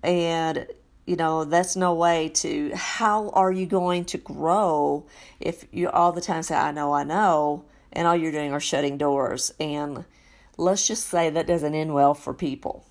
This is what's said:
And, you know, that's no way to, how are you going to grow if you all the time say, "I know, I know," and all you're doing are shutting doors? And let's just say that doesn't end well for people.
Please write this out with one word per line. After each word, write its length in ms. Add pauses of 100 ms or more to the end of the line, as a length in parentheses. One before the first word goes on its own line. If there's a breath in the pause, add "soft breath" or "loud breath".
And, 640 (400)
you 100
know, 280
that's 300
no 200
way 340
to, 460
how 560
are 200
you 140
going 420
to 120
grow 880 (340 loud breath)
if 320
you 160
all 240
the 80
time 220
say, 120
"I 160
know, 220
I 120
know," 600 (280 soft breath)
and 140
all 100
you're 140
doing 220
are 80
shutting 380
doors? 600
And 460 (540 soft breath)
let's 280
just 220
say 220
that 160
doesn't 280
end 200
well 200
for 200
people. 560